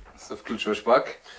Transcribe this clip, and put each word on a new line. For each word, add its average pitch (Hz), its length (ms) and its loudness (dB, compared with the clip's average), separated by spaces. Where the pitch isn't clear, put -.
се - 180 -12
включваш 107 480 -2
пак. 127 240 6